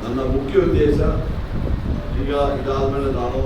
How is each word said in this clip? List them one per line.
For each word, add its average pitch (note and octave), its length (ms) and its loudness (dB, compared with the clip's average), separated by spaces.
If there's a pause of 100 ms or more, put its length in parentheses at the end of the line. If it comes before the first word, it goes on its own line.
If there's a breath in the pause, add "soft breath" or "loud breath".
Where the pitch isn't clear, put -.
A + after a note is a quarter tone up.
ನನ್ನ - 160 -4 (140)
ಮುಖ್ಯ - 200 -2 (120)
ಉದ್ದೇಶ D3+ 320 4 (1200)
ಈಗ C#3+ 100 -2 (280)
ಇದಾದ್ಮೇಲೆ C3+ 600 0
ನಾನು - 280 -2